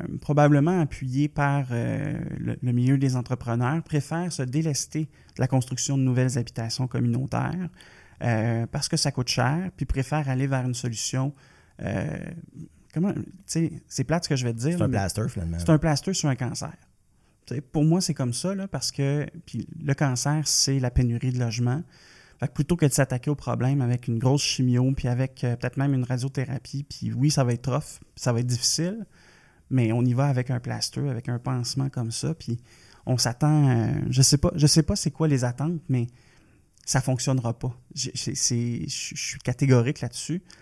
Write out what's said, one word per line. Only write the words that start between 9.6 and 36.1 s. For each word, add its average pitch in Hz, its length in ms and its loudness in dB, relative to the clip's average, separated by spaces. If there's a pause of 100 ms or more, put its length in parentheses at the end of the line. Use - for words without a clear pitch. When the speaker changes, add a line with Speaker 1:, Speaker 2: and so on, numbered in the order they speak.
Speaker 1:
puis 139 100 -4
préfèrent 135 440 -2
aller 131 180 0
vers 131 180 0
une 127 80 0
solution, 127 600 -2 (480)
euh, - 360 -2 (760)
comment, 185 200 0
tu - 100 -4 (220)
sais, 165 440 -2
c'est 127 160 -2
plate 165 180 0
ce - 60 -4
que 143 80 2
je 127 80 -2
vais 117 80 0
te 113 60 -6
dire, 156 180 0
Speaker 2:
C'est 170 60 2
un 151 40 4
Speaker 1:
mais 123 100 2
Speaker 2:
plaster, 95 300 -2
finalement. 85 320 -4
Speaker 1:
c'est 85 100 0
un 156 80 8
plaster 160 360 0
sur 156 160 0
un 131 60 2
cancer. - 380 -6 (720)
Tu 120 100 -8
sais, - 60 -6
pour 151 240 0
moi, 170 160 4
c'est 175 120 -2
comme 123 200 -2
ça, 185 220 -4
là, 196 120 -6
parce - 240 -6
que, 143 340 -2 (200)
puis - 220 -8 (140)
le 143 120 0
cancer, 143 520 0
c'est - 340 2
la 123 120 0
pénurie 123 400 2
de 123 80 -2
logements. 120 420 0 (600)
Fait 131 80 -2
que - 20 -20
plutôt 156 240 0
que 160 100 2
de 135 60 6
s'attaquer 131 380 2
au 147 60 2
problème 127 460 0
avec 123 280 0
une 113 100 0
grosse 131 240 4
chimio, 127 480 2
puis 131 160 -2
avec, 123 380 -2
euh, 120 100 0
peut-être 123 220 -4
même 139 160 2
une 127 100 2
radiothérapie, 131 800 -4
puis 113 300 -8
oui, 131 180 2
ça 139 140 4
va 120 80 2
être 120 180 -4
rough, - 300 -4 (160)
ça 123 160 0
va 117 80 2
être 123 60 0
difficile, 170 600 -2 (600)
mais 117 240 4
on 120 100 2
y 127 100 4
va 131 120 2
avec 127 260 0
un 120 80 -2
plaster, 123 480 -4
avec 120 220 -6
un 120 100 -2
pansement 131 500 -4
comme 117 220 -6
ça, 147 240 -4
puis 117 240 -6 (460)
on 123 120 2
s'attend, 147 520 4
euh, 113 400 2
je 127 120 4
sais 139 160 6
pas, 175 180 2
je 151 120 6
sais 156 160 6
pas 202 140 0
c'est - 140 -2
quoi 160 180 0
les 127 160 2
attentes, 143 420 -2
mais 123 200 0 (800)